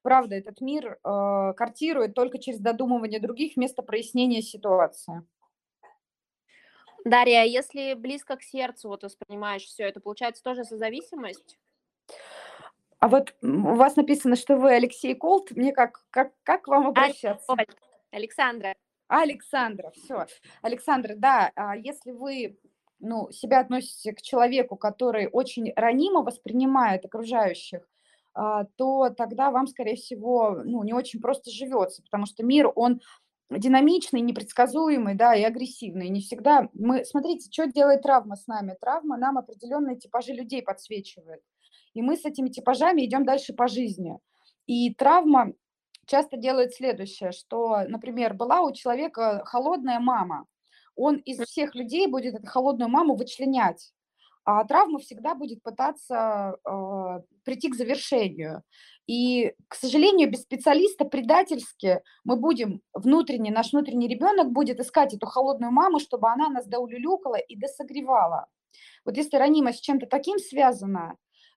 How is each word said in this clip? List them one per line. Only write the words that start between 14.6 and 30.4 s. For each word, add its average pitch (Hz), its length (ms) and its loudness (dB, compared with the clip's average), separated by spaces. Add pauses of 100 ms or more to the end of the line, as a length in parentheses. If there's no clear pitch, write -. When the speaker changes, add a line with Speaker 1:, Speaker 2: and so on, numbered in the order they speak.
Speaker 1:
Алексей 247 400 0
Колт. 381 380 0
Мне 269 200 0
как, 240 380 0
как, 269 220 -2 (100)
как 339 200 0
к - 60 -14
вам 269 180 4 (100)
Speaker 2:
А, 277 120 6
Speaker 1:
обращаться? 208 380 -8
Speaker 2:
Колт. 233 300 -2 (360)
Александра. 226 640 -4 (340)
Speaker 1:
Александра, 247 840 -2
все. 202 360 -10 (360)
Александра, 240 540 -2
да, 220 400 4
а 208 200 -6
если 240 360 -14
вы, 247 460 -8 (420)
ну, 220 300 -6
себя 254 300 2
относите 247 520 -4
к 208 100 -18
человеку, 247 540 2
который 214 540 -2
очень 247 460 -4
ранимо 269 460 2
воспринимает 233 840 0
окружающих, 214 840 -4 (480)
а, 214 300 -2 (120)
то 262 340 2
тогда 240 400 -2
вам, 262 160 2
скорее 233 300 -6
всего, 220 680 -2